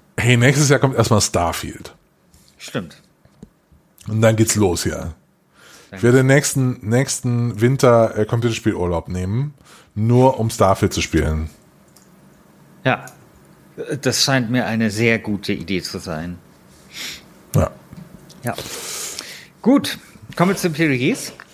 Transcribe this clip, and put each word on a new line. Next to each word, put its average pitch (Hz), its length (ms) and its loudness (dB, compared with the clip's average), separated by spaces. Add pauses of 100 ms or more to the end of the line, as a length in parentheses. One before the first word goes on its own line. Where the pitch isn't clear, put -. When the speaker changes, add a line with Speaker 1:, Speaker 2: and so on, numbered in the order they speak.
(180)
Speaker 1:
Hey, 120 200 2
nächstes 135 320 4
Jahr - 80 4
kommt 135 180 0
erstmal 110 260 2
Starfield. - 760 -4 (640)
Speaker 2:
Stimmt. - 420 -12 (1040)
Speaker 1:
Und 110 140 -2
dann 113 140 6
geht's 110 200 2
los 95 280 2
hier. 78 320 -6 (760)
Speaker 2:
Dann 95 80 -18
Speaker 1:
Ich 95 60 -8
werde 127 200 6
nächsten, 131 640 2
nächsten 120 720 -2
Winter, 120 560 4
äh, 107 100 0
Computerspielurlaub 98 800 -2
nehmen, 101 480 -4 (400)
nur 123 440 4
um 113 120 -2
Starfield 98 420 2
zu 82 80 -4
spielen. 78 480 0 (1400)
Speaker 2:
Ja. 127 200 -2 (960)
Das - 240 0
scheint 127 260 0
mir 123 140 0
eine 110 260 0
sehr 113 280 2
gute 101 340 -4
Idee 87 280 -4
zu - 180 -10
sein. 85 380 -8 (1160)
Speaker 1:
Ja. - 160 -4 (720)
Speaker 2:
Ja. 120 100 -8 (1080)
Gut. - 360 2 (380)
Kommen 180 160 2
wir 190 60 -2
zu 185 100 -2
den 160 60 -4
Plädoyers. 147 580 -2 (220)